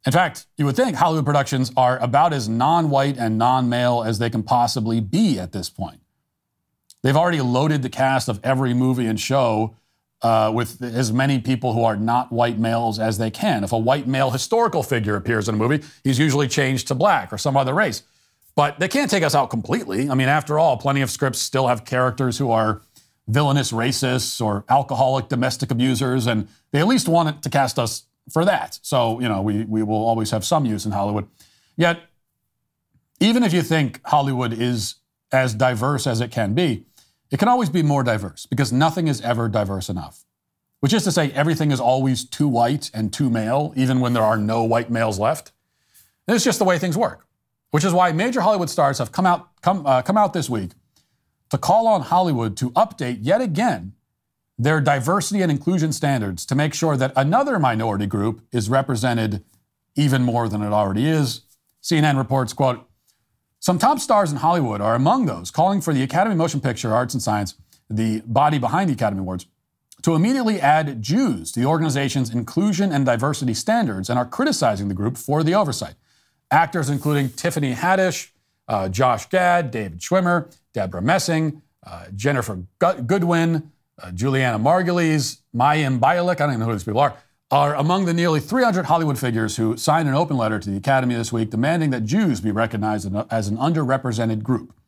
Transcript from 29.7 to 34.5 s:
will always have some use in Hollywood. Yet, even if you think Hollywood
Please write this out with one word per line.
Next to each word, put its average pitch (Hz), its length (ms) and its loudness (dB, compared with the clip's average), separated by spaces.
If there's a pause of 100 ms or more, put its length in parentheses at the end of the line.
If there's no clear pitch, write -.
will 107 220 0
always 113 260 0
have 107 140 -2
some 151 220 0
use 107 180 -4
in 107 80 -4
Hollywood. 101 340 -2 (500)
Yet, 170 260 0 (1160)
even 233 220 4
if 190 100 2
you 175 100 2
think 147 440 0
Hollywood 131 460 0